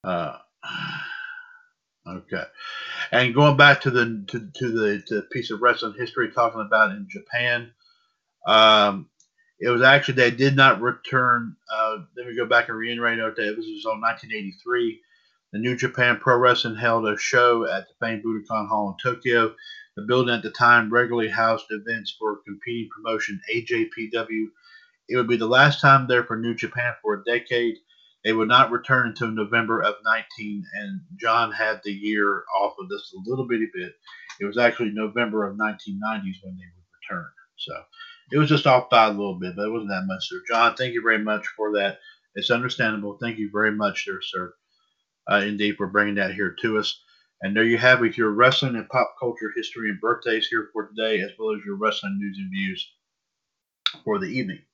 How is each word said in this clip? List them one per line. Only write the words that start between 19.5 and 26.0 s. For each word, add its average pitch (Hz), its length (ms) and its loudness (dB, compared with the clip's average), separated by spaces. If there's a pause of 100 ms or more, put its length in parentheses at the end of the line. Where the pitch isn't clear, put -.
The 101 60 -12
building 120 320 2
at 113 80 -4
the 107 80 -8
time 117 420 4
regularly 117 360 2
housed 113 420 0
events 110 480 -8
for 107 280 -6
competing 107 480 -10
promotion 107 460 -6 (120)
A 117 100 -4
J 113 240 -2
P 110 240 -10
W. 110 400 -6 (580)
It 120 80 -2
would 120 120 0
be 120 100 2
the 110 80 -2
last 135 340 6
time 135 260 6